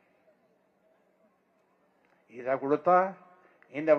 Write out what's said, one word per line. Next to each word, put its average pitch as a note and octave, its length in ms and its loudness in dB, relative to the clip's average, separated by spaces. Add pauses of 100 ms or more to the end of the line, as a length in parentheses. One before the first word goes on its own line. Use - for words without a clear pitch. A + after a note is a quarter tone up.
(2500)
இதை B2 140 -4 (100)
கொடுத்தா D3+ 340 2 (760)
இந்த D#3 260 -2